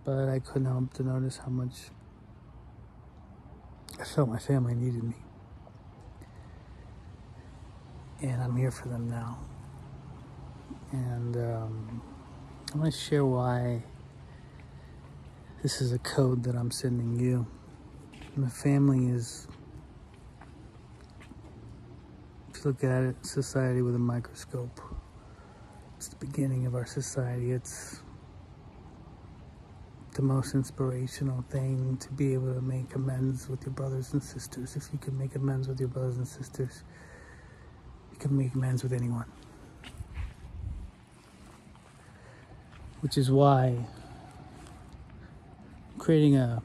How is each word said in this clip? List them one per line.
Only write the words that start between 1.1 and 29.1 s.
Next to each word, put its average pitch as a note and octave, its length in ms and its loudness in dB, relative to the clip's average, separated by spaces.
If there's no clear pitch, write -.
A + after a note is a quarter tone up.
how - 120 -6
much B2+ 260 0
I - 20 -6
felt C#3+ 240 6
my A#2 120 0
family B2 340 4
needed A#2+ 300 2
me. A#2 120 -2
And B2+ 200 0
I'm B2 160 2
here C3 140 4
for - 180 -6
them A#2 180 -2
now. A#2 300 -4
And, A#2+ 460 0
um, A2+ 640 -2
I'm D3 60 2
gonna D#3 120 4
share D3 320 4
why B2 600 4
this - 180 2
is B2 140 4
a B2 60 2
code B2+ 440 6
that B2 120 2
I'm A#2+ 160 2
sending A#2+ 460 2
you. B2 300 6
My C#3 120 4
family C#3 600 8
is, B2 400 0
if - 100 -14
you D3 80 6
look B2+ 140 0
at B2+ 180 6
it, B2+ 220 0
society B2+ 560 2
with B2 140 4
a A#2+ 40 2
microscope. A#2+ 800 -2
It's - 120 -10
the - 80 -16
beginning C3+ 500 2
of B2 80 0
our B2 100 0
society. B2 680 0
It's - 500 -4